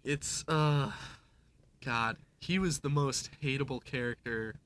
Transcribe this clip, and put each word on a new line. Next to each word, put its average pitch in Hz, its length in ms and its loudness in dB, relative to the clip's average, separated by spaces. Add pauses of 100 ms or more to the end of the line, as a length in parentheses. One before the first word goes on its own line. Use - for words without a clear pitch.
it's, - 420 -4
uh, 147 460 4 (920)
God, 117 320 0 (240)
he 180 180 0
was 175 220 2
the 143 100 0
most 143 380 2 (140)
hateable 135 400 -2
character 117 720 -4 (120)